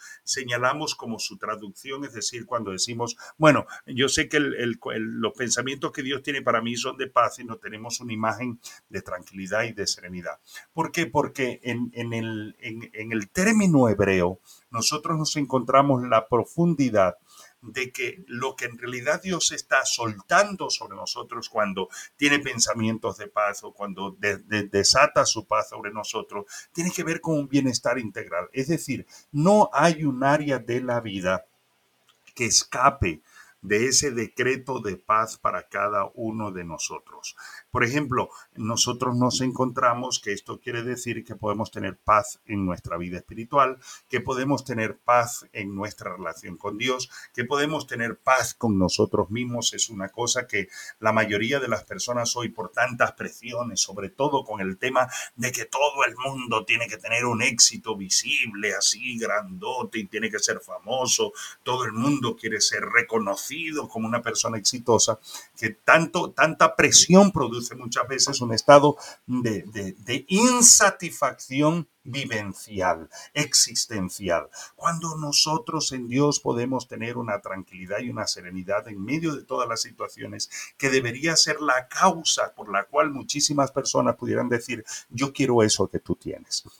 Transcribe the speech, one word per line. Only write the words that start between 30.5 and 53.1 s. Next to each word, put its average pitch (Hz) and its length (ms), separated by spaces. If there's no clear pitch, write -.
de 117 220
la 123 180
vida 95 460
que 120 100
escape 123 800
de 104 260
ese 131 240
decreto 123 680
de 104 160
paz 110 440
para 90 280
cada 101 460
uno 110 380
de 90 120
nosotros. - 720
Por - 120
ejemplo, 123 460
nosotros 120 600
nos 123 240
encontramos 123 800
que 104 140
esto - 260
quiere 120 240
decir 120 400
que 107 120
podemos 104 360
tener 101 260
paz - 480
en 101 180
nuestra 87 340
vida 87 200
espiritual, 127 640
que 123 140
podemos 131 440
tener 110 340
paz 120 520
en 101 220
nuestra 101 420
relación 87 420
con 101 200
Dios, 127 320
que 120 100
podemos 143 440
tener 117 320
paz 131 340
con 107 240
nosotros 95 540
mismos. 120 420
Es - 160
una 98 200
cosa 123 360
que 98 220
la 110 120
mayoría 110 480
de 127 80
las 107 180
personas 117 500
hoy, 117 140
por 110 200
tantas 123 440